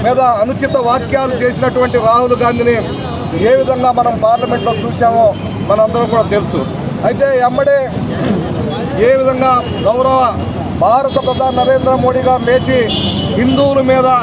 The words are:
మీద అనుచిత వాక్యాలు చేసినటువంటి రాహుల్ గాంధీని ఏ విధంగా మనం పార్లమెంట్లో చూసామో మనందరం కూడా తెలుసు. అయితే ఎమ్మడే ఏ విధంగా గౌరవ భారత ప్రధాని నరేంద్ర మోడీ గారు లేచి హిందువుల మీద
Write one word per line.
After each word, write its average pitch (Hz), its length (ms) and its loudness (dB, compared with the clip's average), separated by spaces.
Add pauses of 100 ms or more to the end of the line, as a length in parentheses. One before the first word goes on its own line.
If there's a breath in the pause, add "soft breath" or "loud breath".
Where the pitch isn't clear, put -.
మీద 254 160 2
అనుచిత 254 560 0
వాక్యాలు 254 580 0
చేసినటువంటి 247 640 0
రాహుల్ 240 440 2
గాంధీని 240 340 2 (720)
ఏ 254 80 6
విధంగా 254 360 2
మనం 233 320 0
పార్లమెంట్లో 240 500 0
చూసామో 233 600 2 (340)
మనందరం 220 380 0
కూడా 220 160 0
తెలుసు. 175 440 -2 (380)
అయితే 269 360 0
ఎమ్మడే 277 380 2 (1300)
ఏ 254 100 4
విధంగా 262 360 0 (320)
గౌరవ 254 520 2 (420)
భారత 247 460 2
ప్రధాని 254 320 0
నరేంద్ర 262 380 2
మోడీ 254 240 0
గారు 254 240 0
లేచి 254 360 0 (600)
హిందువుల 269 420 2
మీద 254 280 2 (140)